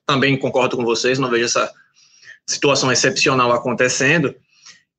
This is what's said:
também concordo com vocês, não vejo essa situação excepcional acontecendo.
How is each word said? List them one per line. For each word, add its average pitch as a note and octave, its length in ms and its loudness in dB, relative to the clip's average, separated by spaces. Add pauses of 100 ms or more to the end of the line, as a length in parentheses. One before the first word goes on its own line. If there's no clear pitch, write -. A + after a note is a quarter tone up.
também C3+ 320 0
concordo B2+ 380 -2
com A#2+ 80 -4
vocês, B2 340 0
não C3 120 -2
vejo A#2 160 0
essa A2+ 260 -2 (760)
situação C3+ 460 0
excepcional B2 580 2
acontecendo. B2+ 840 0 (680)